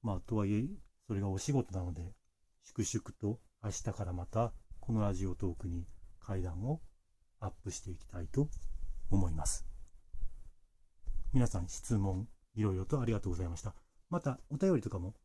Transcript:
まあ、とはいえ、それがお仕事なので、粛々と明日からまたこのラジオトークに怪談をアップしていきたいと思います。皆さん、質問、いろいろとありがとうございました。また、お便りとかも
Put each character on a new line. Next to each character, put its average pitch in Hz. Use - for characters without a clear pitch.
ま 104
あ、 -
と -
は 104
い 101
え、 110
そ 113
れ 98
が 98
お 95
仕 120
事 120
な 90
の 87
で、 85
粛 -
々 -
と 104
明 107
日 -
か 104
ら 90
ま 90
た 117
こ -
の 107
ラ 101
ジ 95
オ 90
ト 95
ー -
ク -
に 85
怪 98
談 87
を 147
ア 101
ッ 92
プ 101
し -
て 95
い 85
き -
た -
い 87
と 143
思 95
い 78
ま 78
す。 -
皆 127
さ 101
ん、 87
質 -
問、 98
い 110
ろ 101
い 92
ろ 92
と 147
あ 127
り 117
が 101
と 101
う -
ご 85
ざ 90
い 90
ま 85
し -
た。 104
ま 175
た、 131
お 147
便 185
り 120
と 110
か 101
も 90